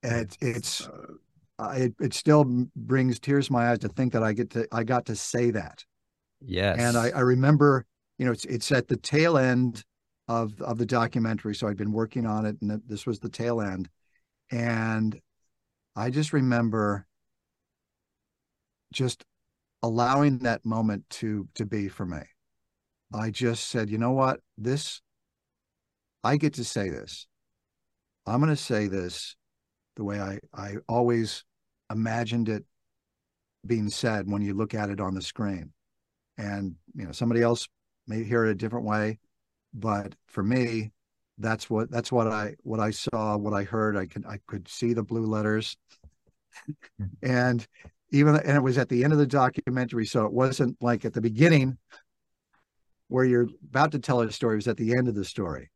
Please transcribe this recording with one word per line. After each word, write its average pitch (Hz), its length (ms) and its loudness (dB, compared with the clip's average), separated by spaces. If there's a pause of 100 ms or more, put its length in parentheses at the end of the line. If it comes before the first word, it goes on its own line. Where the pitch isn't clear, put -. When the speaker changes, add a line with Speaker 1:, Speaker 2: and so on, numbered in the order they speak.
Speaker 1:
It, 117 380 -2
it's, - 460 -4
Speaker 2:
Uh, - 260 -18 (440)
Speaker 1:
uh, 110 180 -6
it, 127 240 0
it 131 140 -2
still 151 280 8
m-, 127 340 2
brings 127 440 2
tears 139 280 2
to 135 60 0
my 120 180 4
eyes 113 80 2
to - 100 -4
think 127 240 -2
that 113 80 2
I 110 120 2
get 110 180 -2
to, 113 200 -4
I 117 120 -2
got 120 240 0
to 113 80 -4
say 120 340 0
that. 101 340 -6 (560)
Speaker 3:
Yes. 92 400 0
Speaker 1:
And 120 180 2
I, 117 120 2
I 135 120 -2
remember, 135 680 6 (320)
you 127 80 0
know, 123 40 2
it's, 110 140 -4
it's - 260 -4
at 127 160 2
the 123 100 0
tail 156 420 4
end 127 440 2 (440)
of, 117 340 -4
of 113 160 -4
the 117 80 0
documentary. 113 720 0
So 113 120 -4
I'd 104 100 -2
been 107 140 -2
working 113 360 -2
on 107 180 -2
it, 107 160 -4
and 104 80 -2
th-, 107 160 -6
this 104 220 -8
was 110 120 -4
the 92 100 -8
tail 117 300 -2
end. 92 300 -6 (600)
And 113 680 -2 (760)
I 113 160 -4
just 151 200 -2
remember 113 760 2 (1900)
just - 320 -4 (580)
allowing 123 560 2
that 120 260 -2
moment 110 440 0
to, 107 460 -4
to 107 100 -2
be 101 240 -4
for - 160 -8
me. 82 160 -8 (920)
I 110 160 -4
just 117 380 -2
said, 110 220 -2
"You 107 80 -4
know 117 140 0
what? 131 280 2 (180)
This, 127 440 -4 (1200)
I 143 140 4
get 147 160 0
to 123 100 -6
say 101 260 -4
this. - 380 -12 (1000)
I'm 113 140 0
gonna 151 160 4
say 107 320 -2
this 90 480 -6 (600)
the 113 80 -8
way 101 180 -6
I, 98 180 -8 (140)
I 101 220 -12 (120)
always 117 560 0 (480)
imagined 113 580 -2
it 107 140 -4 (1000)
being 107 240 0
said 104 400 -2
when 101 120 -2
you 101 120 -4
look 104 200 -4
at 104 160 -4
it 98 120 -6
on 95 120 -2
the 92 80 -6
screen." 90 500 -8 (680)
And, 101 380 -6 (200)
you 113 100 -10
know, 80 60 -12
somebody 117 300 0
else 117 260 2 (400)
may 110 160 -6
hear 113 220 2
it 110 60 2
a 104 40 0
different 113 300 -6
way, 107 340 -2 (540)
but 101 420 -4 (120)
for - 160 -6
me, 113 480 0 (460)
that's 110 320 -4
what, 113 200 0
that's 117 220 -4
what 117 160 2
I, 107 360 -4
what 110 180 -4
I 107 100 0
saw, 107 460 -2
what 104 160 -2
I 101 100 0
heard. 107 340 0
I 95 80 -4
could, - 200 -12
I 104 200 -14
could 95 220 -10
see 117 260 -2
the 113 100 0
blue 113 220 -4
letters. 107 560 -2
<laughs> - 60 -20 (1300)
And 123 460 2 (440)
even, 147 260 6
and 143 180 2
it 139 80 4
was 131 140 2
at 127 100 2
the 123 160 2
end 147 80 4
of 151 80 4
the 147 80 6
documentary, 127 800 0
so 110 200 0
it 101 60 -2
wasn't 127 480 2
like 120 240 2
at 113 100 -2
the 123 60 -2
beginning 131 580 4 (1300)
where 127 160 2
you're 120 220 4 (220)
about 151 220 4
to 147 80 -2
tell 123 220 0
a 110 100 0
story. 113 220 0
It 110 40 0
was 104 120 -2
at 107 80 -2
the 117 200 0
end 123 120 2
of 104 60 -2
the 98 100 -2
story. 80 500 -6